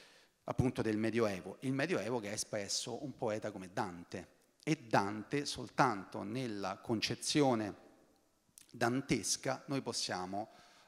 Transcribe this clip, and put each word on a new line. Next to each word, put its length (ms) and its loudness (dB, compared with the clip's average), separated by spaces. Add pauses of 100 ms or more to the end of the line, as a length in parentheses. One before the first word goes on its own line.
(440)
appunto 380 2
del 160 2
medioevo, 600 0
il 120 -2
medioevo 460 0
che 100 -6
ha 40 -6
espresso 680 -4
un 140 -6
poeta 340 -2
come 220 -8
Dante, 560 -6 (340)
e 140 2
Dante 720 0
soltanto 760 0
nella 580 -4
concezione 880 2 (1000)
dantesca 960 2
noi 140 0
possiamo, 720 -2 (380)